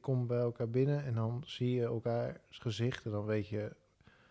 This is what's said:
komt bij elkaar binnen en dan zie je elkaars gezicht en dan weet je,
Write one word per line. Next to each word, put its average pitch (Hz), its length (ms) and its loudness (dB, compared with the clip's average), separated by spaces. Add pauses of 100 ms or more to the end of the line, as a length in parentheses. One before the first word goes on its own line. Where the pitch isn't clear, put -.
komt 127 260 0
bij 120 120 2
elkaar 120 320 0
binnen 139 340 2
en 131 100 -2
dan 117 320 0
zie - 280 0
je 123 100 2
elkaars 117 760 -2
gezicht 113 460 -2
en 113 60 -2
dan 104 140 -2
weet 107 240 0
je, 104 280 -4 (540)